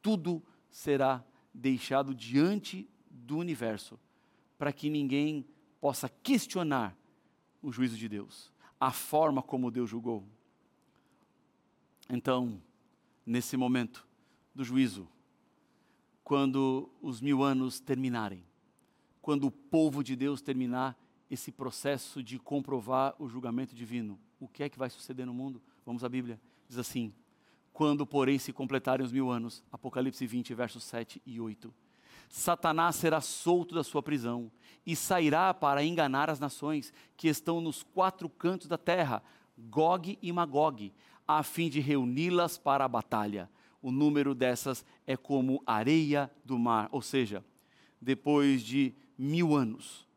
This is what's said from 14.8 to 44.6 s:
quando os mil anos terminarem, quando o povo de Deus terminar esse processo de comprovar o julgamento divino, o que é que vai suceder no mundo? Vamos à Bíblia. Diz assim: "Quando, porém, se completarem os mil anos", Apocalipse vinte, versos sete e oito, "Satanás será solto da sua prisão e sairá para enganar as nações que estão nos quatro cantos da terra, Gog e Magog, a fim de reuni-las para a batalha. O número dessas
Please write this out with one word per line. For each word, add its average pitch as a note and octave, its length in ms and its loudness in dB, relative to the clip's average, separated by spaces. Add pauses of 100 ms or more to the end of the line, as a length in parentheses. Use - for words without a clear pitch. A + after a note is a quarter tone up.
quando C3+ 680 2 (120)
os B2+ 180 -8
mil C#3 240 2
anos C3 360 0
terminarem, A#2+ 680 -4 (760)
quando C#3+ 260 0
o B2+ 40 0
povo D3+ 520 2
de B2+ 120 -2
Deus C3+ 260 -2
terminar B2+ 560 -2 (320)
esse - 220 -10
processo C3+ 720 -6
de A#2+ 160 -12
comprovar C3+ 800 -2
o D3 80 -8
julgamento B2 480 -6
divino, A2+ 440 -8 (200)
o C3 80 -14
que - 160 -10
é C#3+ 60 -4
que A#2+ 100 -16
vai B2+ 100 -4
suceder B2+ 360 -10
no B2 80 -8
mundo? B2+ 280 -8 (240)
Vamos A#2+ 180 -6
à B2 60 -2
Bíblia. A#2+ 300 -6 (280)
Diz A#2 100 -10
assim: A#2 360 -4 (600)
"Quando, D3 320 2
porém, C#3 340 2
se C3 140 -8
completarem C3 520 0
os A#2+ 60 -6
mil C3 180 0
anos", A#2 420 -4
Apocalipse B2+ 540 -4
vinte, A#2+ 280 -4
versos A#2 320 -6
sete - 400 -10
e A#2 160 -10
oito, A2+ 320 -10 (560)
"Satanás E3 680 2
será D#3+ 240 4
solto E3+ 560 0
da D#3+ 80 0
sua C#3+ 180 0
prisão A#2+ 480 -2 (360)
e E3 100 -2
sairá E3+ 580 4
para C#3+ 300 2
enganar D3+ 460 2
as D3+ 100 -4
nações D3 540 -6 (240)
que D#3+ 100 0
estão E3+ 320 0
nos E3 240 -6
quatro F#3 460 0
cantos F3 380 -2
da D#3+ 100 0
terra, D#3 440 2 (360)
Gog D#3+ 640 2
e F3 100 -4
Magog, D3 600 2 (340)
a D3+ 160 4
fim E3+ 260 -2
de C#3+ 120 0
reuni-las C#3+ 760 2
para C#3 280 2
a - 20 0
batalha. G#2+ 640 -2 (320)
O C3 100 -4
número C#3+ 420 4
dessas B2+ 520 0 (200)